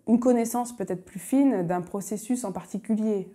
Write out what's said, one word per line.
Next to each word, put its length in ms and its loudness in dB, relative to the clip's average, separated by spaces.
une 120 6
connaissance 560 2
peut-être 300 -6
plus 140 -14
fine 460 2
d'un 160 -2
processus 640 -6
en 80 -6
particulier. 840 -2